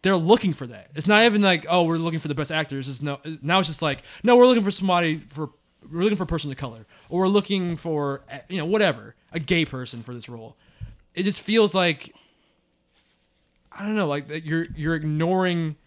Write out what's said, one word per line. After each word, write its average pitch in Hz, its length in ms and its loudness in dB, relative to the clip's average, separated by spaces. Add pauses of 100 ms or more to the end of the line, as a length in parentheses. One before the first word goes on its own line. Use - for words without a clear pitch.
they're 190 140 2
looking 180 360 4
for 131 140 -8
that. 110 280 -20
It's 147 120 -6
not 208 180 6
even 208 160 4
like, 185 300 2
"Oh, 175 140 4
we're 165 120 0
looking 165 240 -2
for - 80 -10
the 143 60 -4
best 151 180 -4
actor." 156 260 -4
It's 131 100 -8
just 135 140 -10
no, 143 160 -6 (220)
now 175 200 2
it's 170 80 -2
just 160 120 -6
like, 143 220 -4 (200)
"No, 240 140 6
we're 247 100 10
looking 233 180 6
for 202 60 0
somebody 175 600 0
for, 147 180 -8 (420)
we're 165 120 -4
looking 208 160 0
for 180 60 -2
a - 20 -6
person 151 240 -4
of 131 80 -10
color, 113 260 -12 (240)
or 175 120 -2
we're 185 80 2
looking 190 500 0
for, 147 420 -4 (300)
you 185 80 -6
know, 151 80 -4
whatever, 160 480 0 (180)
a 170 80 -6
gay 160 240 0
person 123 380 -10
for 123 100 -14
this 120 160 -14
role." 113 260 -16 (600)
It 180 80 -4
just 196 180 0
feels 214 340 2
like, 175 400 -2 (1600)
I 196 120 -12
don't 214 120 -2
know, 196 120 0
like, 143 200 -4
that 160 160 -8
you're, 165 220 -2 (100)
you're 160 200 0
ignoring 165 800 0 (100)